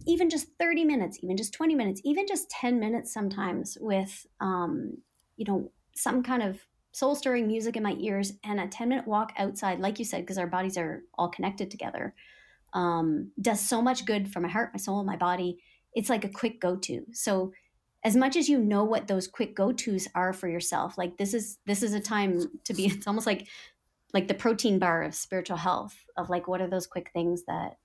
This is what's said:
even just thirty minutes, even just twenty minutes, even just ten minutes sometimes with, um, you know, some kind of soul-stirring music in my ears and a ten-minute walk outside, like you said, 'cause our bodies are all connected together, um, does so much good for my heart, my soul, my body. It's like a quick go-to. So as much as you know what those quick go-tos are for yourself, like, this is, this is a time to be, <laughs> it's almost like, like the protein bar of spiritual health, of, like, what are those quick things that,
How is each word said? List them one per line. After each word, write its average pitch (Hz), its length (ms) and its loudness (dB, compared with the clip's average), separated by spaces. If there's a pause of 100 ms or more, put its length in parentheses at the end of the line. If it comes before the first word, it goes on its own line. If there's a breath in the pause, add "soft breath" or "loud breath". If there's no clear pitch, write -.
even 339 260 4
just 311 180 -2 (100)
thirty 339 260 2
minutes, 262 380 2
even 185 140 0
just 220 160 -4
twenty 320 240 2
minutes, 196 280 0
even 339 220 2
just 392 240 -2
ten 247 300 0
minutes 226 320 -2
sometimes 202 680 -4
with, 196 460 -2 (140)
um, - 560 -2 (400)
you 220 100 -6
know, 196 240 0 (240)
some 247 300 0
kind 240 180 0
of 196 240 -4 (260)
soul-stirring 262 540 2
music 226 300 0
in 220 80 -2
my 202 160 0
ears 196 320 -2 (100)
and 208 160 -2
a 185 80 -2
ten-minute 240 400 -2
walk 214 300 0
outside, 196 420 -2
like 202 220 -2
you 220 40 -2
said, - 220 -4
'cause 190 120 -4
our 175 100 -2
bodies 185 280 -2
are 160 280 -4 (100)
all 175 140 0
connected 196 420 -4
together, - 460 -8 (560 soft breath)
um, 165 580 0 (100)
does 208 200 0
so 233 200 0
much 247 260 2
good 202 260 -2
for 175 80 -4
my 170 80 0
heart, 220 260 -2
my 202 40 -8
soul, 202 260 -2
my 190 120 -4
body. 180 460 0 (320 soft breath)
It's 220 160 0
like 208 140 2
a 196 40 -6
quick 226 320 -4
go-to. 185 520 -2
So 190 400 0 (520 loud breath)
as 220 120 6
much 262 200 6
as 294 120 4
you 285 100 6
know 208 240 4
what 220 240 2
those 185 220 0
quick - 260 -4
go-tos 196 640 0
are 185 160 2
for 190 160 -4
yourself, - 500 -2
like, 180 180 -4
this 196 160 0
is, 220 340 -4
this 202 180 0
is 208 100 0
a 208 60 0
time 202 400 2 (240)
to 185 100 -4
be, 190 120 0
<laughs> - 0 -
it's 196 200 2
almost 214 200 0
like, 196 200 0 (680 loud breath)
like 190 120 2
the - 80 0
protein 220 460 4
bar 165 240 4
of 156 100 -6
spiritual 185 440 -4
health, - 460 -2 (120)
of, 175 120 -4
like, 175 200 -2
what 185 120 0
are 185 80 -2
those 185 200 -2
quick - 240 -8
things 175 320 0
that, 165 400 -6